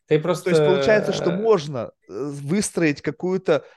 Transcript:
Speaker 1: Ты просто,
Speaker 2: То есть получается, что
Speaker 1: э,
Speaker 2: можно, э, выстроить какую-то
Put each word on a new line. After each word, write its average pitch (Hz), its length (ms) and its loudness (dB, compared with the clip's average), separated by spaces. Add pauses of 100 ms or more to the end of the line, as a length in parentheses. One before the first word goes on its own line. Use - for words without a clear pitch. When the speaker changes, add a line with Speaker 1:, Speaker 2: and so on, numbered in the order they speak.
Speaker 1:
Ты 151 120 2
просто, 165 260 -2
Speaker 2:
То 185 60 -2
есть 156 140 4
получается, 208 480 2
что 170 180 -2
Speaker 1:
э, 175 100 -2
Speaker 2:
можно, 156 500 0 (160)
э, - 40 -18
выстроить 143 880 -2
какую-то 175 640 -2 (120)